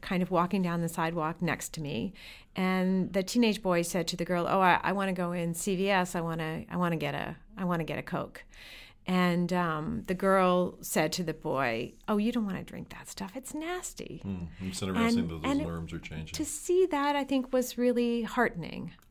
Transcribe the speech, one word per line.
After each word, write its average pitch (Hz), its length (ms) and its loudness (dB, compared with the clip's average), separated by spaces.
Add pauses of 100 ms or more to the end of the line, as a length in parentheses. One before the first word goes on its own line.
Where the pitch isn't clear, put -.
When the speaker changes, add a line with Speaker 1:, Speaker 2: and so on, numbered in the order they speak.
Speaker 1:
kind 185 200 0
of 175 80 0
walking 180 300 4
down 170 220 0
the 165 80 0
sidewalk 165 500 -2
next - 340 -2
to 165 60 -8
me. 147 320 -4 (420)
And 185 580 2
the 190 100 2
teenage 220 400 4
boy 175 200 4
said 170 260 0
to 180 80 -4
the 175 80 -2
girl, 175 240 2
"Oh, 190 120 4
I, 180 220 6
I 180 100 2
wanna 196 200 0
go 175 200 -2
in 170 200 0
C 185 240 0
V 196 140 2
S. 180 240 2
I 175 80 0
wanna, 160 480 -4
I 170 80 -2
wanna 175 180 2
get 143 180 -2
a, - 220 -6 (220)
I 196 80 -4
wanna 170 180 0
get 151 140 -4
a 139 40 -4
Coke." - 420 -6 (640)
And, 175 460 4
um, 160 540 0
the 185 80 0
girl 185 680 4
said 160 320 0
to 185 100 -4
the 156 120 -2
boy, 131 580 -2 (160)
"Oh, 214 80 2
you 214 160 2
don't 233 140 0
wanna 185 180 -6
drink - 260 -12
that - 180 -14
stuff. - 280 -10
It's 262 180 -10
nasty." 349 680 -8
Speaker 2:
Hmm. 98 440 -6
It's - 160 -6
interesting 226 380 2
Speaker 1:
And, 82 100 -2
Speaker 2:
that 80 120 -8
those 262 80 0
Speaker 1:
and 285 100 2
Speaker 2:
norms 82 320 -4
are 82 60 -6
changing. 78 360 -8
Speaker 1:
to - 120 -4
see 359 400 2
that, 285 280 0
I 277 100 0
think, 269 280 0
was 254 240 0
really 240 460 2
heartening. 175 720 -2 (180)